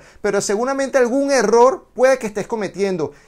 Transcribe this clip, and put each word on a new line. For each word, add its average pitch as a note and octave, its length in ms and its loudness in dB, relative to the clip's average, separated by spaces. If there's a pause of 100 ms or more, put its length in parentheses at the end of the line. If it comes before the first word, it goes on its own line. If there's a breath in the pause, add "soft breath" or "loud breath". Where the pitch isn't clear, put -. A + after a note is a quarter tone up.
(220 loud breath)
pero G3+ 200 -2
seguramente C4 560 -2
algún C4+ 340 0
error A#3+ 640 2
puede B3+ 240 2
que A#3 100 -8
estés G3 200 -6
cometiendo. F#3+ 640 -4 (160 loud breath)